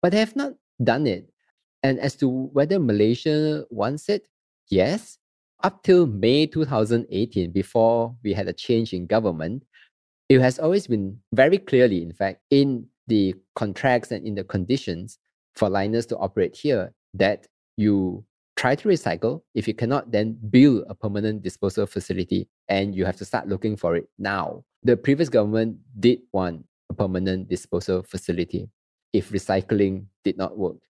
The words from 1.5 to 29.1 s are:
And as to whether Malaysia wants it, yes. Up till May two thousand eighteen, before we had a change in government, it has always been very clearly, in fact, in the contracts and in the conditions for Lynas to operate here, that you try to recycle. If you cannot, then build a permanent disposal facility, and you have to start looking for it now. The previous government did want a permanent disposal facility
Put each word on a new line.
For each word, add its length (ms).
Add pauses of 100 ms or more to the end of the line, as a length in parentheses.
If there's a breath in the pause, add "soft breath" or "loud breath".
And 180
as 180
to 120
whether 480
Malaysia 920
wants 360
it, 200 (420)
yes. 480 (460)
Up 180
till 240
May 400
two 180
thousand 460
eighteen, 400
before 760
we 100
had 140
a 60
change 400
in 140
government, 560 (680 soft breath)
it 120
has 180
always 260
been 320 (160)
very 240
clearly, 460
in 100
fact, 280 (100)
in 340 (220)
the 260 (220)
contracts 560
and 160
in 80
the 80
conditions 760 (380)
for 140
Lynas 400
to 80
operate 380
here, 380 (220)
that 320 (280)
you 480 (340)
try 180
to 120
recycle. 540 (140)
If 120
you 60
cannot, 380
then 260 (140)
build 360
a 60
permanent 480
disposal 460
facility, 600 (200)
and 260
you 120
have 120
to 80
start 220
looking 280
for 200
it 120 (120)
now. 460 (180)
The 140
previous 320
government 480 (220)
did 200 (120)
want 340 (260)
a 20
permanent 560
disposal 540
facility 680 (440)